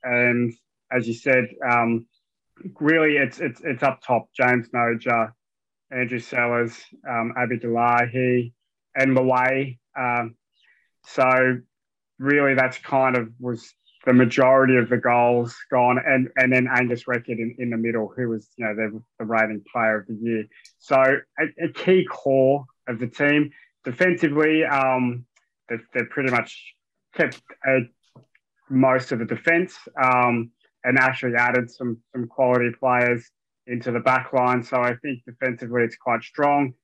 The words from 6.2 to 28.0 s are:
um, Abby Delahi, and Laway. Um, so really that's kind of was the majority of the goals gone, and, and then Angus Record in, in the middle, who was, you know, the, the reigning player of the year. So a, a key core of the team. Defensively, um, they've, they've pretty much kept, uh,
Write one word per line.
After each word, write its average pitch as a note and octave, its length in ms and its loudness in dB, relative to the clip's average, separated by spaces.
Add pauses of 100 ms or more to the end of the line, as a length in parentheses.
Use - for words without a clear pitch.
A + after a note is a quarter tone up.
um, A#2 300 -4
Abby A#2+ 200 -2
Delahi, A#2+ 920 0 (420)
and C3+ 220 2
Laway. C3 600 0 (200)
Um, A#2+ 380 -4 (720)
so B2+ 520 2 (600)
really C#3 360 2
that's B2+ 240 0
kind C3 380 0
of A#2 120 -2 (100)
was B2 340 -8 (340)
the B2+ 60 4
majority B2+ 640 6
of A#2+ 120 2
the B2 80 2
goals A#2+ 580 2 (140)
gone, B2 380 2
and, C3 300 2
and B2+ 160 2
then B2+ 200 2
Angus B2 360 -2
Record A#2+ 320 -4
in, A#2+ 180 -8
in B2 120 -6
the A#2 60 -4
middle, A2+ 400 -2
who B2 120 -4
was, A2 280 -8
you A#2+ 80 -8
know, G#2+ 80 -2
the, A2 300 -6 (160)
the A#2 60 -8
reigning A2 460 -2
player A2 280 0
of G2+ 80 -10
the A#2 80 -10
year. A2+ 300 -4 (340)
So - 180 0
a, C3+ 680 0
a D#3+ 80 -6
key F#3 360 2
core C3+ 560 0 (240)
of A#2 120 -6
the B2 80 -6
team. D3 420 0 (340)
Defensively, D#3 800 0
um, B2+ 640 0 (420)
they've, A#2 240 -10
they've A#2+ 160 -2
pretty C3 220 -2
much - 440 -6 (400)
kept, C#3 280 -2 (260)
uh, C3 120 2 (920)